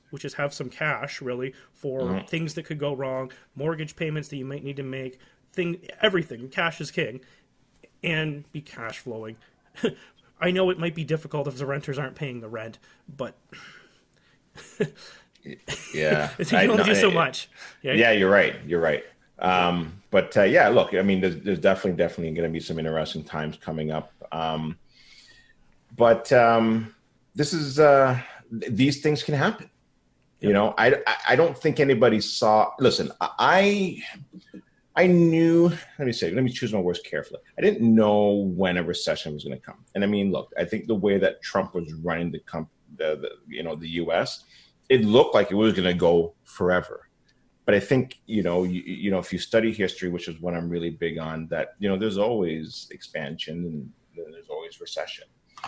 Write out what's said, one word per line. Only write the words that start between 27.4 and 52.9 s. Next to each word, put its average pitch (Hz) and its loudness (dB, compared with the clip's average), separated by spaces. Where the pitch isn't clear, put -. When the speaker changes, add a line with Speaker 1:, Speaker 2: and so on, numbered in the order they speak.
Speaker 2:
is, 147 -4
uh, 139 6
th-, - -8
these 135 2
things 151 0
can 151 -2
happen. 170 -2
You - 0
Speaker 1:
Yeah. 101 4
Speaker 2:
know, 104 2
I, 120 6
I, 107 0
I 127 6
don't 160 2
think - 0
anybody 120 4
saw, 110 2
listen, 113 2
I, 190 2
I 175 4
knew, 170 6
let 143 -4
me 120 0
say, 85 -2
let 120 0
me 131 0
choose 123 -4
my 104 0
words 87 0
carefully. - -10
I 165 -2
didn't 117 4
know 104 4
when 90 0
a 87 -2
recession 78 -4
was 71 -12
gonna 69 -10
come. - -20
And 98 -2
I 101 2
mean, 98 0
look, - -6
I 87 -2
think 95 -6
the 113 0
way 101 2
that - 0
Trump - -4
was 80 -8
running 82 -4
the - -12
com-, 80 -10
the, 78 -4
the, - -10
you 76 -12
know, 82 -8
the 82 -14
U 82 -4
S, 104 -2
it 127 4
looked 113 6
like 101 4
it - -2
was 107 4
gonna 90 2
go 85 4
forever. - -2
But - 6
I 143 4
think, 131 0
you 107 -2
know, 87 2
you, 90 -2
you 92 -6
know, 95 0
if 87 -6
you 90 -4
study 113 0
history, 92 -4
which 87 -6
is 80 -12
what 87 -6
I'm 85 -6
really 85 -4
big 82 -6
on, 80 -8
that, 80 -6
you 104 -6
know, 95 0
there's 101 -2
always 95 -4